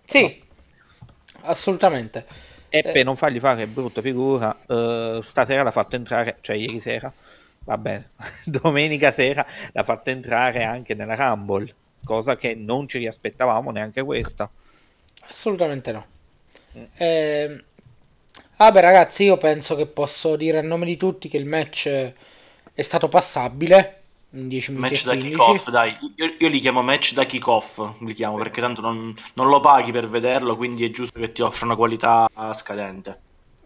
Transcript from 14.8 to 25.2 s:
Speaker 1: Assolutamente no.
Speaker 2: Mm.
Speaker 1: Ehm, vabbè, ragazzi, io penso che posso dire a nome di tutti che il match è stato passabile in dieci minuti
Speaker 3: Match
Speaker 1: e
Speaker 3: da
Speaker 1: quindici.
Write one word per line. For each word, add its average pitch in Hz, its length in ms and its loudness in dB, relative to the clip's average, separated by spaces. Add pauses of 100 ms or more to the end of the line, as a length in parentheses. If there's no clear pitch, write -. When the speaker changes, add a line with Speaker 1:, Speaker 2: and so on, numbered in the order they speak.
Speaker 1:
Assolutamente 160 640 -4
no. 104 140 -12 (720)
Speaker 2:
Mm. 117 60 -20 (140)
Speaker 1:
Ehm, 151 680 -2 (960)
vabbè, 208 240 10
ragazzi, 175 420 8
io 196 140 8
penso 151 380 0
che 151 120 0
posso 151 480 -2
dire 160 240 0
a - 20 0
nome 170 240 -4
di 170 100 -4
tutti 185 320 -4
che 147 100 -2
il 139 100 -6
match 143 680 -4 (580)
è - 120 -6
stato 160 260 0
passabile 165 840 4 (380)
in 131 140 -12
dieci 127 240 -6
minuti 131 200 -4
Speaker 3:
Match 139 100 0
Speaker 1:
e 123 40 -4
Speaker 3:
da 123 80 -2
Speaker 1:
quindici. 131 220 -4